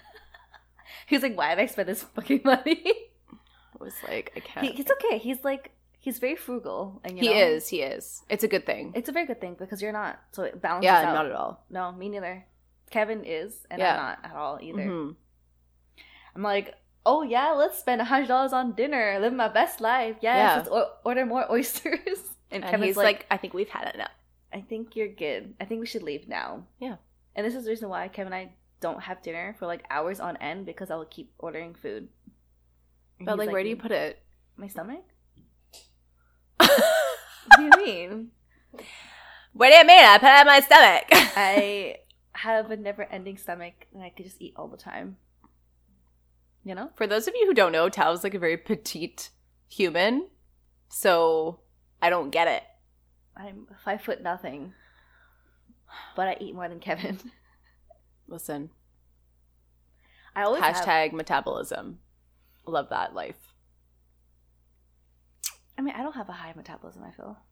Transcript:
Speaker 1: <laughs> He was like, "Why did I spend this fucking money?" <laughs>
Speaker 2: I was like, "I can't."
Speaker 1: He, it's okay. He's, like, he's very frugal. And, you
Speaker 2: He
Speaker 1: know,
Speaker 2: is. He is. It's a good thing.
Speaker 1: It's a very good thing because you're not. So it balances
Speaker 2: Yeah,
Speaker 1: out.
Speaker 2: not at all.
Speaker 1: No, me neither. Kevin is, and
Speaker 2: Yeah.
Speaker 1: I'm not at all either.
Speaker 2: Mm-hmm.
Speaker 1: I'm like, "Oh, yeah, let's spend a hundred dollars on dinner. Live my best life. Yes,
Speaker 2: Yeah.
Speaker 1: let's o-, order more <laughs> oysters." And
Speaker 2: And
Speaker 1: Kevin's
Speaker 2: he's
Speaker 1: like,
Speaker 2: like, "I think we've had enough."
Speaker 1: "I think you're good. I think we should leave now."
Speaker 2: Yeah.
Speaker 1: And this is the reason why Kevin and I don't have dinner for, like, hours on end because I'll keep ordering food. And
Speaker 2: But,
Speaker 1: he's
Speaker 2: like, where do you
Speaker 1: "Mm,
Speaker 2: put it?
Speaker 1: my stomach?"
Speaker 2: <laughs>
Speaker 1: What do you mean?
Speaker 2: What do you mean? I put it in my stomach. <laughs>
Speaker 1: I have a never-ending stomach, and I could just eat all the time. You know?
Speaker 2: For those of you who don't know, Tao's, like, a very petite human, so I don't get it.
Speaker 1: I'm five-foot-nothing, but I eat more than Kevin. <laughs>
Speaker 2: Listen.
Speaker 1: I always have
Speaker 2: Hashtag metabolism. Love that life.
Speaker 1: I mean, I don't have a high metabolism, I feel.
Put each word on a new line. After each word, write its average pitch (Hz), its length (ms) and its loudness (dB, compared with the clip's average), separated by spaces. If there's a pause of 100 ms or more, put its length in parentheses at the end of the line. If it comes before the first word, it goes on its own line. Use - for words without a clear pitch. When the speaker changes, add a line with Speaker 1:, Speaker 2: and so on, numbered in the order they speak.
Speaker 1:
<laughs> - 40 -20 (1000)
He 294 60 -2
was 269 80 -2
like, 240 140 -6
"Why 160 180 -2
did 185 80 0
I 262 40 -2
spend 196 220 -8
this 202 140 -8
fucking - 420 -4
money?" 269 400 0
<laughs> - 480 -6
Speaker 2:
I - 40 -20 (420)
was - 160 -16 (140)
like, - 260 -10
"I - 60 -14
can't." - 260 -8
Speaker 1:
He, 240 140 -10
it's 285 100 -2
okay. 466 280 -2
He's, 247 260 -10
like, 277 260 -8 (300)
he's - 180 -10
very 262 160 -6
frugal. 196 680 -12
And, 180 120 -14
you 226 120 -2
Speaker 2:
He 214 60 0
Speaker 1:
know, 202 120 4
Speaker 2:
is. 156 220 -2
He 170 140 -6
is. - 460 -12
It's 208 140 -4
a 220 60 0
good 185 180 -4
thing. - 300 -8
Speaker 1:
It's 240 120 -8
a 294 40 -10
very 330 120 -4
good 254 160 -10
thing 180 160 -14
because 190 240 -14
you're 208 120 -8
not. 214 260 -10 (140)
So 196 100 -12
it 175 180 -10
balances 175 260 -4
Speaker 2:
Yeah, 180 240 6
Speaker 1:
out. 156 40 -2
Speaker 2:
not 156 120 -2
at 131 60 -8
all. - 380 -8
Speaker 1:
No, 180 220 -10
me 185 160 -14
neither. 185 360 -12 (460)
Kevin 220 340 -4
is, 165 460 -12
and 175 80 -10
Speaker 2:
Yeah. 180 140 0
Speaker 1:
I'm - 100 -2
not 120 220 -10
at 160 120 -18
all 147 240 -10
either. 160 200 -14
Speaker 2:
Mm-hmm. 170 320 -8 (1200)
Speaker 1:
I'm 185 80 -12
like, 202 320 -4 (300)
"Oh, 294 180 2
yeah, 262 300 0
let's 294 260 -2
spend 247 220 -2
a 226 40 -4
hundred 269 220 0
dollars 254 260 0
on 254 200 -4
dinner. 226 480 -4
Live 233 120 -2
my 240 160 -2
best 233 320 0
life. 226 420 -2
Yes, 233 160 0
Speaker 2:
Yeah. 202 180 4
Speaker 1:
let's - 120 -4
o-, 220 220 -2 (140)
order 247 200 -2
more 247 220 -4
<laughs> - 60 -6
oysters." 330 680 -4 (320)
And 190 140 -10
Speaker 2:
And - 0 -
Speaker 1:
Kevin's 202 240 -2
Speaker 2:
he's 196 80 -2
Speaker 1:
like, 208 80 2
Speaker 2:
like, 208 260 0
"I 196 60 2
think 190 180 -14
we've 196 140 -6
had - 260 -10
enough." - 160 -12 (420)
Speaker 1:
"I 196 80 -14
think 226 360 -14
you're 214 120 -4
good. 175 520 -10
I 190 60 -12
think 226 140 -8
we 233 60 -10
should 226 160 -10
leave 151 240 -12
now." 82 380 -10 (160)
Speaker 2:
Yeah. 247 160 -12 (400)
Speaker 1:
And 208 100 -6
this 240 80 -6
is 254 100 -12
the 220 60 -8
reason 220 180 -8
why 180 200 -10
Kevin 190 240 -12
and 185 160 -12
I - 40 -20 (300)
don't 170 180 -8
have 185 220 -14
dinner 170 360 -12
for, 185 60 -12
like, 170 260 -10
hours 160 300 -6
on 170 160 -10
end 180 300 -12
because 175 240 -14
I'll 160 160 -10
keep - 320 -20
ordering 165 360 -14
food. 110 340 -14 (1120)
And 185 60 -18
Speaker 2:
But, 214 80 -6
Speaker 1:
he's 202 140 -4
Speaker 2:
like, 202 40 -8
where 190 120 -4
do 214 80 -6
you 233 60 -6
Speaker 1:
"Mm, - 40 -20
Speaker 2:
put 220 100 -12
it? 156 280 -6 (400)
Speaker 1:
my 202 100 -18
stomach?" 208 320 -16 (1600)
Speaker 2:
<laughs> - 0 -
Speaker 1:
What 571 960 4
do 302 60 -2
you 302 80 -4 (160)
mean? 208 420 -10 (1300)
Speaker 2:
What 254 160 6
do 302 40 12
you 330 120 12
mean? 349 180 12
I 302 140 12
put 269 100 8
it 277 120 12
in 285 60 10
my 277 140 10
stomach. 277 480 10
<laughs> - 40 6 (240)
Speaker 1:
I 202 600 0 (360)
have 220 380 -4
a 220 60 -8
never-ending 202 640 -12
stomach, 175 560 -16
and 190 80 -20
I 180 80 -18
could 185 160 -20
just 190 160 -20
eat - 140 -18
all - 120 -16
the - 80 -20
time. - 400 -16 (1500)
You 190 100 -14
know? 233 220 -14
Speaker 2:
For 220 100 -4
those 214 220 -2
of 392 60 -6
you 480 120 2
who 381 80 2
don't 190 180 4
know, 165 160 2
Tao's, 175 360 -2
like, 196 100 -6
a 202 40 -10
very 170 200 -2
petite - 720 -10 (380)
human, 202 600 0 (600)
so 165 720 0 (420)
I 170 80 2
don't 165 200 -2
get 165 180 0
it. 127 160 -4 (720)
Speaker 1:
I'm 196 300 -20 (180)
five-foot-nothing, 180 920 -8 (1400)
but 185 140 -4
I 185 120 -6
eat 202 140 -12
more 175 140 -12
than 170 120 -16
Kevin. 175 380 -10 (560)
<laughs> - 540 -20
Speaker 2:
Listen. 160 420 -14 (1600)
Speaker 1:
I 196 80 -6
always 220 200 0
have 165 120 2
Speaker 2:
Hashtag 160 380 0
metabolism. - 880 -8 (640)
Love 156 240 -6
that - 240 -8
life. - 400 -14 (2250)
Speaker 1:
I 262 40 -10
mean, 277 140 -8
I 233 60 -10
don't 294 140 -12
have 214 120 -16
a 185 40 -18
high 170 240 -20
metabolism, - 480 -20
I 175 80 -20
feel. 208 260 -20 (140)